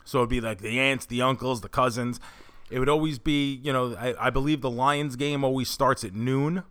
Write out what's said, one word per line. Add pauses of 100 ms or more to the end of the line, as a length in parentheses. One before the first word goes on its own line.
so
it'd
be,
like,
the
aunts,
the
uncles,
the
cousins, (500)
it
would
always
be,
you
know,
I,
I
believe
the
Lions
game
always
starts
at
noon.